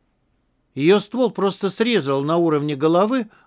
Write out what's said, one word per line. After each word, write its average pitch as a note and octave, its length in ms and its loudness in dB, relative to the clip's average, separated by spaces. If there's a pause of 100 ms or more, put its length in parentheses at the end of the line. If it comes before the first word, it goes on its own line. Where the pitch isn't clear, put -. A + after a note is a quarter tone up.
(760)
Ее F3 260 2
ствол A#3+ 300 -2
просто F#3+ 380 -2
срезал D#3 560 0
на E3 140 0
уровне D3+ 380 0
головы, G3 520 0 (180)